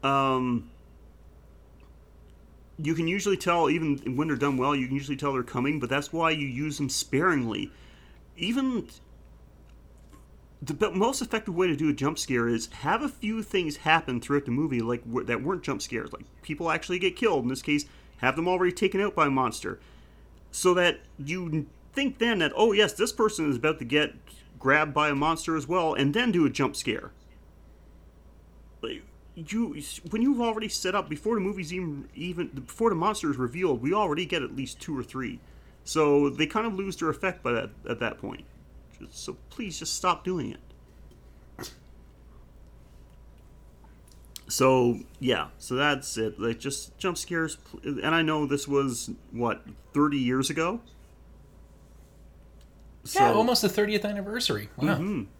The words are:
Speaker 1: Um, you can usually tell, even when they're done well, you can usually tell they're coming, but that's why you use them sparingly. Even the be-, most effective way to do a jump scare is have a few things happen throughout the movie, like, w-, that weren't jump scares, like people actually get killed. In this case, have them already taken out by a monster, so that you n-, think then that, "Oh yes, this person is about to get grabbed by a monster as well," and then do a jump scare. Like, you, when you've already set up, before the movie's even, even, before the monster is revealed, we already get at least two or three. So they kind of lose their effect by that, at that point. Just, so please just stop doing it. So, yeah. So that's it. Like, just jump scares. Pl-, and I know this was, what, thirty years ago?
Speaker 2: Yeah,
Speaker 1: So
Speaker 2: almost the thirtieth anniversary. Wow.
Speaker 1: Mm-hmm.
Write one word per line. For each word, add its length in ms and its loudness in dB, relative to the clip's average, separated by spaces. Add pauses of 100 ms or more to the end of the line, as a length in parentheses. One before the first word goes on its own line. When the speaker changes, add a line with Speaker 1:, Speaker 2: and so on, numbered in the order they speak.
Speaker 1:
Um, 640 2 (2000)
you 160 -2
can 140 0
usually 300 0
tell, 320 4
even 480 0
when 100 2
they're 80 0
done 220 0
well, 180 2
you 120 -2
can 80 -2
usually 200 -4
tell 180 -2
they're 80 0
coming, 380 -2
but 100 -4
that's 220 -2
why 200 2
you 160 -2
use 300 -4
them 120 -2
sparingly. 840 0 (640)
Even 520 -2 (1700)
the 120 -6
be-, 180 0
most 300 2
effective 340 -4
way 120 4
to 100 2
do 120 2
a 40 2
jump 260 -2
scare 300 0
is 180 0
have 340 -2
a 80 -2
few 320 -4
things 360 -2
happen 420 2
throughout 260 0
the 60 -4
movie, 300 0
like, 240 -2
w-, 200 -4
that 160 -2
weren't 220 -2
jump 180 -4
scares, 300 -6
like 140 -14 (160)
people 280 -6
actually 300 -2
get 160 0
killed. 280 2
In 60 0
this 120 -4
case, 240 0 (320)
have 180 2
them 140 0
already 240 2
taken 260 0
out 160 -2
by 120 4
a 40 2
monster, 480 -2 (720)
so 220 2
that 260 4 (180)
you 300 -6
n-, 200 -2 (260)
think 240 -2
then 220 2
that, 180 2
"Oh 160 6
yes, 180 6
this 220 -2
person 360 2
is 60 2
about 240 0
to 60 -8
get 280 2 (460)
grabbed 340 4
by 140 4
a 80 2
monster 400 0
as 100 -4
well," 280 0
and 200 2
then 200 2
do 120 6
a 40 6
jump 260 0
scare. 360 -4 (1700)
Like, 200 -8 (340)
you, 460 -4 (280)
when 120 0
you've 200 4
already 280 -2
set 260 -4
up, 140 -2
before 260 -2
the 60 0
movie's 320 -4
even, 420 -6
even, 320 -6
before 420 0
the 80 2
monster 340 0
is 60 -2
revealed, 440 0
we 120 0
already 320 0
get 180 -2
at 140 -6
least 240 -8
two 160 -6
or 60 -6
three. 360 -8 (460)
So 440 6
they 180 0
kind 200 0
of 60 -2
lose 240 -4
their 120 0
effect 340 -4
by 100 0
that, 160 -2 (200)
at 100 -4
that 180 -2
point. 260 -10 (560)
Just, 260 -16
so 100 -10 (140)
please 300 -10
just 140 -6
stop 300 0
doing 280 -4
it. 80 -14 (4000)
So, 520 4 (200)
yeah. 280 0 (100)
So 180 -6
that's 420 0
it. 220 -4
Like, 200 -2
just 380 -10
jump 200 -2
scares. 380 -4
Pl-, 480 -10
and 100 2
I 80 4
know 240 0
this 220 -2
was, 420 0 (220)
what, 320 -2 (300)
thirty 260 4
years 300 2
ago? 320 -2 (2250)
Speaker 2:
Yeah, 60 -14 (220)
Speaker 1:
So 20 4
Speaker 2:
almost 300 4
the 60 4
thirtieth 360 0
anniversary. 720 -4
Wow. 180 2
Speaker 1:
Mm-hmm. 280 -2 (160)